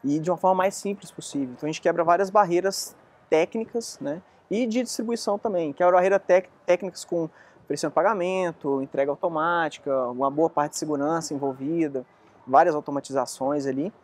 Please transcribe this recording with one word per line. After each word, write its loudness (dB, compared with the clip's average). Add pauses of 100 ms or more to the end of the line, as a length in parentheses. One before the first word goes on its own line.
E 0
de -2
uma 2
forma 4
mais 2
simples -8
possível. -8
Então -6
a -2
gente -8
quebra 2
várias 4
barreiras 2 (340)
técnicas, 0
né? -6 (300)
E 0
de 0
distribuição -4
também, -2
quebra 4
barreiras 4
tec-, 4 (160)
técnicas -2
com -4 (380)
pressão -4
de -6
pagamento, 0
entrega -2
automática, -2
uma -2
boa 0
parte -2
de -10
segurança -2
envolvida, -4 (420)
várias 6
automatizações -4
ali. -4 (120)